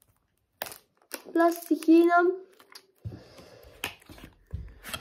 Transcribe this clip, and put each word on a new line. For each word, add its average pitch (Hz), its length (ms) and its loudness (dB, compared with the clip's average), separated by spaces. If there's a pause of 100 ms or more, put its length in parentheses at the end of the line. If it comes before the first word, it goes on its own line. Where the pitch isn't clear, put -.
(1300)
Plastichina. 339 840 2 (2750)